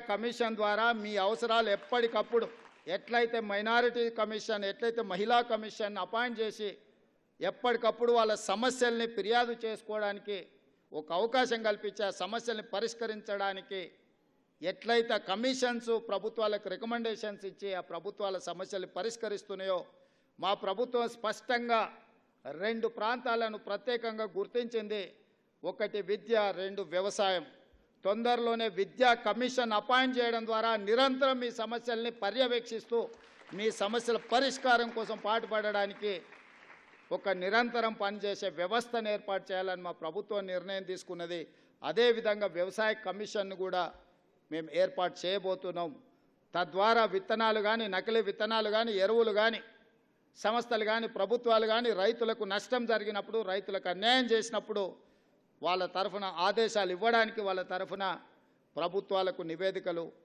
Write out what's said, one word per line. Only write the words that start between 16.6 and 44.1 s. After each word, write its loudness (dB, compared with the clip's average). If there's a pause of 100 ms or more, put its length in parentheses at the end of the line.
రికమెండేషన్స్ -4
ఇచ్చి -8 (100)
ఆ -6 (100)
ప్రభుత్వాల -4 (120)
సమస్యల్ని -6
పరిష్కరిస్తున్నాయో -4 (600)
మా 0 (120)
ప్రభుత్వం 0 (120)
స్పష్టంగా 0 (640)
రెండు -2 (100)
ప్రాంతాలను 0 (100)
ప్రత్యేకంగా -2 (120)
గుర్తించింది. -2 (600)
ఒకటి -4 (100)
విద్య, 0 (260)
రెండు -6 (120)
వ్యవసాయం. 2 (600)
తొందరలోనే 2 (120)
విద్యా 4 (160)
కమిషన్ 0
అపాయింట్ 2
చేయడం 2
ద్వారా 2 (180)
నిరంతరం 4
మీ -2 (120)
సమస్యల్ని -4 (120)
పర్యవేక్షిస్తూ 0 (540)
మీ -2 (140)
సమస్యల 0 (140)
పరిష్కారం 4
కోసం -4
పాటుపడడానికి 0 (960)
ఒక -2 (140)
నిరంతరం 2
పనిచేసే -4 (120)
వ్యవస్థను -2
ఏర్పాటు -2
చేయాలని -2
మా -6 (100)
ప్రభుత్వం -4 (100)
నిర్ణయం -4
తీసుకున్నది. -8 (400)
అదేవిధంగా 2 (100)
వ్యవసాయ 0 (140)
కమిషన్ను -4
కూడా 0 (680)